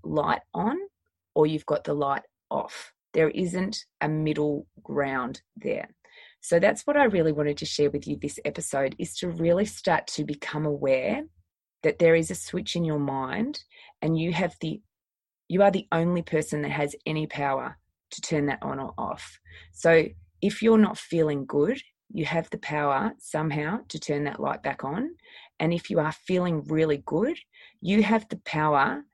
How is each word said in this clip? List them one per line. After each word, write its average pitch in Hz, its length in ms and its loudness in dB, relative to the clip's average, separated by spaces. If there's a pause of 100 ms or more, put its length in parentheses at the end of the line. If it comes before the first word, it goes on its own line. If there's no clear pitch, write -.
light 151 380 -2 (120)
on 214 240 -2 (560)
or 156 140 4
you've 156 180 -4
got - 180 -2
the 151 100 -4
light 139 280 -2 (300)
off. - 420 -8 (200)
There 160 160 4
isn't 185 480 -2 (240)
a 151 80 0
middle 151 580 -2 (160)
ground 135 580 -4 (140)
there. - 340 -6 (520)
So 170 180 2
that's 214 260 2
what 294 120 2
I 285 80 6
really 175 260 4
wanted 147 260 0
to 160 80 -8
share 147 240 2
with 143 180 -4
you 147 140 -4
this 151 240 -8
episode, 139 540 -4
is 180 180 -8
to 180 120 -4
really 170 360 2
start - 420 0
to - 160 -6
become 151 420 -6
aware 143 580 0 (600)
that 151 160 2
there 165 160 8
is 165 140 2
a 185 60 -4
switch - 400 -6
in 170 80 0
your 156 160 0
mind 139 640 -2 (380)
and 160 180 0
you 170 140 -2
have 170 280 -2
the, 160 200 -6 (680)
you 185 160 4
are 196 80 8
the 190 200 -2
only 170 300 2
person 156 400 -2
that 147 100 -4
has 147 240 -2 (100)
any 156 200 -2
power 135 520 -4 (340)
to - 100 -12
turn 147 260 0
that 139 140 -4
on 135 180 -6
or 131 180 -8
off. - 420 -8 (320)
So 165 340 6 (360)
if 202 200 -2
you're 226 160 8
not 214 200 6
feeling 151 480 0
good, 160 360 0 (320)
you 156 120 -2
have 165 240 -2
the - 100 -8
power 147 580 0
somehow 156 640 -2 (100)
to 160 100 -8
turn 147 260 -2
that 139 140 -6
light 139 220 -2
back - 220 -6
on. 202 280 -4 (480)
And 165 140 2
if 170 160 -6
you 175 100 2
are 143 120 0
feeling 180 540 -2
really 156 400 0
good, 233 320 -2 (440)
you 202 220 4
have 220 260 2
the 196 160 -10
power 151 580 2 (100)